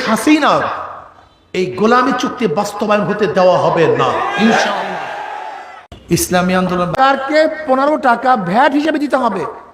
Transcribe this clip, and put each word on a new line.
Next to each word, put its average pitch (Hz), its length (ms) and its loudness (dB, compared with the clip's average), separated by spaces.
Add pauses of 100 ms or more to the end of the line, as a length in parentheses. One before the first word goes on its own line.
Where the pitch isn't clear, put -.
হাসিনার 220 580 2 (880)
এই 185 120 -2 (100)
গোলামি 247 440 2
চুক্তি 240 300 -4
বাস্তবায়ন 208 560 -2
হতে 202 220 -2
দেওয়া 180 300 4
হবে 170 260 2 (140)
না, 135 120 2 (300)
ইনশাআল্লাহ। - 600 0 (1120)
ইসলামী 180 460 0
আন্দোলন 180 320 0
সরকারকে 269 520 0 (260)
পনেরো 269 360 2
টাকা 247 300 2 (140)
ভ্যাট 240 280 2
হিসেবে 302 260 0
দিতে 285 180 -2
হবে। 208 260 -2 (300)